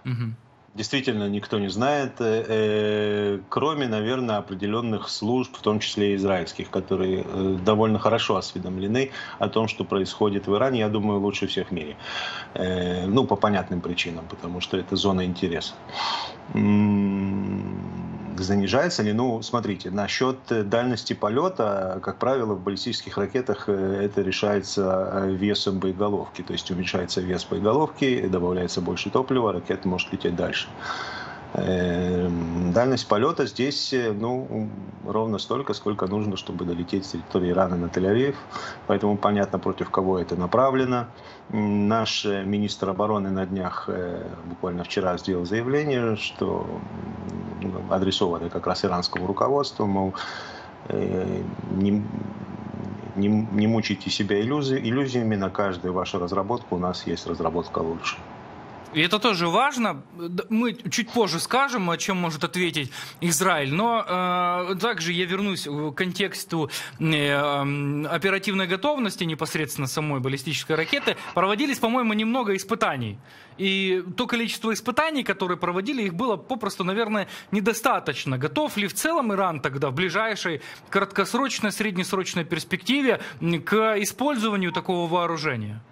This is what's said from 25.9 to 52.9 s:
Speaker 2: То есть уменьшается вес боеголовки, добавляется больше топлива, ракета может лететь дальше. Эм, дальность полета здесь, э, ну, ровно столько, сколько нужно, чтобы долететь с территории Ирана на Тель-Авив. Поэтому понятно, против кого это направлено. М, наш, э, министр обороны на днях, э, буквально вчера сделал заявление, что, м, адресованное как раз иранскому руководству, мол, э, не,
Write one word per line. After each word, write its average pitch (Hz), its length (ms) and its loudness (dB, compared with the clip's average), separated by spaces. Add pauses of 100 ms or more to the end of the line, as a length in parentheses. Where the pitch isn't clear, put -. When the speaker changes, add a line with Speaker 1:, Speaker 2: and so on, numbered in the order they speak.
Speaker 2:
То 185 100 -6
есть 180 160 -4
уменьшается 180 520 -2
вес 90 240 -2
боеголовки, 123 840 2
добавляется 90 540 0
больше 87 280 -2
топлива, 131 440 2
ракета 92 340 -2
может 90 240 0
лететь 87 240 -2
дальше. 82 320 -2 (840)
Эм, 90 1200 0
дальность 127 340 4
полета 135 380 4
здесь, 135 480 -2
э, 120 180 2
ну, 113 560 -2 (380)
ровно 107 320 0
столько, 123 360 -2
сколько 104 340 -2
нужно, 101 300 0
чтобы 90 280 -6
долететь 87 400 -2
с - 60 -12
территории 90 400 0
Ирана 90 260 4
на 87 80 0
Тель-Авив. 104 500 2 (520)
Поэтому 104 280 2
понятно, 101 440 2
против 95 320 -2
кого 95 260 2
это 87 180 0
направлено. 123 720 4 (480)
М, 104 340 4
наш, 110 380 2
э, 98 180 0
министр 101 460 0
обороны 101 400 2
на 95 160 0
днях, 90 420 -4
э, 87 400 -4 (180)
буквально 87 380 -4
вчера 90 340 0
сделал 87 280 0
заявление, 120 720 2
что, 90 500 -2 (960)
м, 92 320 -2
адресованное 92 560 0
как 85 160 -6
раз 107 180 -2
иранскому 90 440 0
руководству, 120 580 2
мол, 95 300 2 (760)
э, 92 540 0 (340)
не, 202 260 4 (1120)